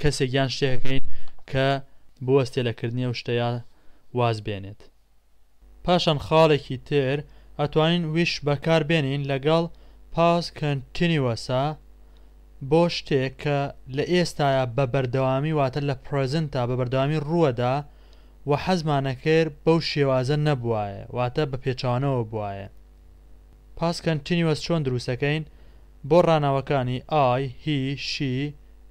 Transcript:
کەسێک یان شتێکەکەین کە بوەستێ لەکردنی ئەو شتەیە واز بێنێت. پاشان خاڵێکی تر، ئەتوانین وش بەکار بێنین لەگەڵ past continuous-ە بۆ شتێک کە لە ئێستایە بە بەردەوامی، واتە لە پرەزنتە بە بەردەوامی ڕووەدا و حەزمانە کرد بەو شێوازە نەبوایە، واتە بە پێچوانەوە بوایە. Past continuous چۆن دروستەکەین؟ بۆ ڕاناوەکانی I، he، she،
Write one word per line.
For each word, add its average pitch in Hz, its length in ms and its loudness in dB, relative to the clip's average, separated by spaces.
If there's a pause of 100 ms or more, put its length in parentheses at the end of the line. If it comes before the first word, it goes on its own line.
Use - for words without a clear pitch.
کەسێک 143 360 0
یان 135 180 2
شتێکەکەین 135 500 8 (460)
کە 135 180 2 (560)
بوەستێ 131 440 2
لەکردنی 120 380 -4
ئەو 120 140 -4
شتەیە 120 280 -2 (720)
واز 117 280 0
بێنێت. 101 340 -10 (1040)
پاشان 165 420 2
خاڵێکی 156 500 4 (120)
تر، 143 300 0 (400)
ئەتوانین 160 460 0 (100)
وش 170 180 0 (140)
بەکار 147 420 0
بێنین 143 420 0
لەگەڵ 151 340 0 (500)
past 170 340 2 (120)
continuous-ە 139 1040 -2 (1080)
بۆ 160 120 6 (140)
شتێک 131 360 -2 (100)
کە 147 160 0 (380)
لە 143 160 -2
ئێستایە 143 520 2 (120)
بە 139 160 2
بەردەوامی، 131 640 0
واتە 139 300 0
لە 135 160 -2
پرەزنتە 139 640 -2
بە 127 100 -2
بەردەوامی 131 500 -2
ڕووەدا 131 480 0 (720)
و 135 100 -2
حەزمانە 147 640 -2
کرد 160 300 2 (120)
بەو 165 160 4
شێوازە 139 560 0 (100)
نەبوایە، 110 580 -2 (120)
واتە 123 340 -2
بە 131 140 -6
پێچوانەوە 127 640 -2
بوایە. 101 380 -8 (1080)
Past 170 280 -4
continuous 160 600 0
چۆن 170 200 0
دروستەکەین؟ 135 580 -2 (640)
بۆ 160 180 6
ڕاناوەکانی 139 720 0 (380)
I، 131 40 -2 (220)
he، 151 160 -2 (320)
she، 131 240 -4 (560)